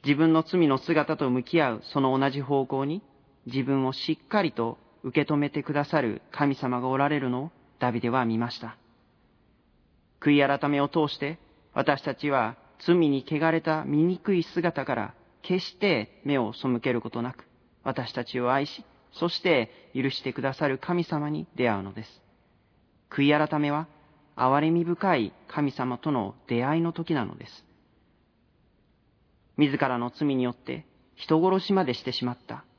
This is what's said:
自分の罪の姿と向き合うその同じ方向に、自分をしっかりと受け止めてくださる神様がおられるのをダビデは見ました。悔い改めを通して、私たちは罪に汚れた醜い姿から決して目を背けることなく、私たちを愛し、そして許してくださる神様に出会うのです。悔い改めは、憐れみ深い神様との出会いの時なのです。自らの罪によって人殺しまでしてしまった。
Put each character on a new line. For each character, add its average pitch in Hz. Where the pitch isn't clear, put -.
自 143
分 160
の 160
罪 170
の 139
姿 156
と 139
向 127
き 165
合 131
う 107
そ -
の 131
同 139
じ 139
方 135
向 135
に、 160
自 127
分 135
を 131
し -
っ -
か 208
り 160
と 117
受 139
け 156
止 147
め 143
て 147
く 151
だ 143
さ 156
る 117
神 143
様 123
が 127
お 131
ら 139
れ 147
る 131
の 127
を 165
ダ 123
ビ 117
デ 120
は 127
見 113
ま 120
し -
た。 113
悔 143
い 139
改 143
め 143
を 143
通 156
し -
て、 147
私 139
た 139
ち 147
は 120
罪 175
に 143
汚 156
れ 160
た 156
醜 165
い 170
姿 160
か 135
ら 107
決 185
し -
て 151
目 143
を 110
背 123
け 127
る 120
こ 117
と 120
な 127
く、 -
私 127
た 120
ち 127
を 123
愛 139
し、 -
そ -
し -
て 147
許 135
し -
て 127
く 131
だ 135
さ 151
る 135
神 175
様 147
に 151
出 123
会 101
う -
の 95
で 107
す。 -
悔 147
い 151
改 151
め 147
は、 151
憐 131
れ 160
み 170
深 175
い 107
神 147
様 127
と 156
の 104
出 120
会 151
い -
の 170
時 165
な 127
の 85
で -
す。 -
自 139
ら 127
の 120
罪 143
に 127
よ 123
っ -
て 131
人 -
殺 185
し 202
ま 190
で 131
し -
て 127
し -
ま 123
っ 123
た。 113